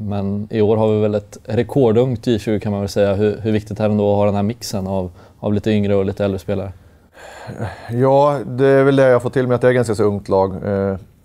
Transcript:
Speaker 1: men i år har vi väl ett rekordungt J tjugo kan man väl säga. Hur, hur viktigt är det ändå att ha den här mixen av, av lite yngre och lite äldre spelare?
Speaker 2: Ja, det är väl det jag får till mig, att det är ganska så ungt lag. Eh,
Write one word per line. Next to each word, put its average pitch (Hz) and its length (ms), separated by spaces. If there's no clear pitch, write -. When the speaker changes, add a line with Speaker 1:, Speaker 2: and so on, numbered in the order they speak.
Speaker 1:
men 101 520
i 113 100
år 107 160
har 110 140
vi 107 100
väl 107 140
ett - 280
rekordungt 120 840
J 117 120
tjugo 107 200
kan 104 120
man 101 100
väl 101 80
säga. 101 240
Hur, 104 240
hur 110 140
viktigt 107 280
är 110 40
det 104 80
ändå 104 200
att 101 60
ha 101 80
den 101 100
här 101 80
mixen 101 440
av, 95 240
av 107 140
lite 104 180
yngre 101 240
och 98 100
lite 98 200
äldre 95 140
spelare? 98 340
Speaker 2:
Ja, 139 560
det 127 220
är 135 160
väl 139 120
det 135 140
jag 120 120
får 123 80
till 127 180
mig, 123 80
att 117 60
det 127 60
är 127 60
ganska 117 220
så 107 80
ungt 101 260
lag. 95 260
Eh, 98 300